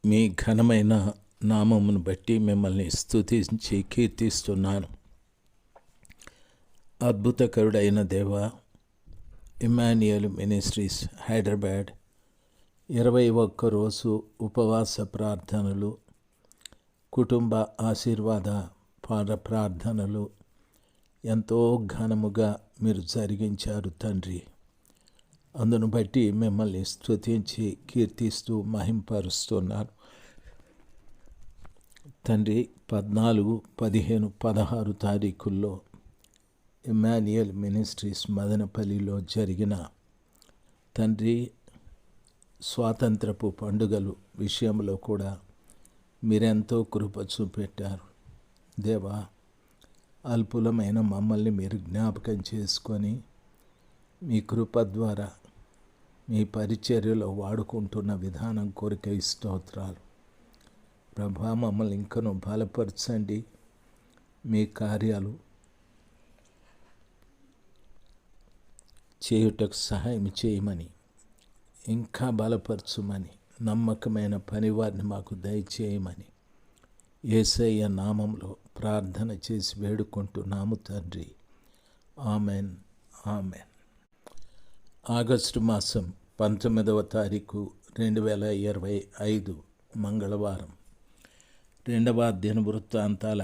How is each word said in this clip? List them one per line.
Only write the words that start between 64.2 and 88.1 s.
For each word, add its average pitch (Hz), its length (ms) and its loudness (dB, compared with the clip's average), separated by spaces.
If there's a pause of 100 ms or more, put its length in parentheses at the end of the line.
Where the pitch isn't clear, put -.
మీ 110 200 4
కార్యాలు 107 680 -2 (4000)
చేయుటకు 110 520 2
సహాయం 110 540 -4
చేయమని, 98 600 -4 (1000)
ఇంకా 117 420 -4
బలపరచుమని, 104 1040 -4 (280)
నమ్మకమైన 110 760 0
పనివారిని 107 640 -2
మాకు 101 320 -6
దయచేయమని 98 920 -6 (960)
యేసయ్య 110 640 4
నామంలో 101 680 -2 (240)
ప్రార్థన 107 520 -4
చేసి 101 480 -6
వేడుకుంటున్నాము 101 960 -4
తండ్రి. 90 520 -10 (880)
ఆమెన్, 101 540 -2 (560)
ఆమెన్. 98 420 -8 (1400)
ఆగస్టు 120 500 0
మాసం 104 540 0 (260)
పంతొమ్మిదవ 107 640 2
తారీఖు, 104 720 -4 (280)
రెండు 110 220 2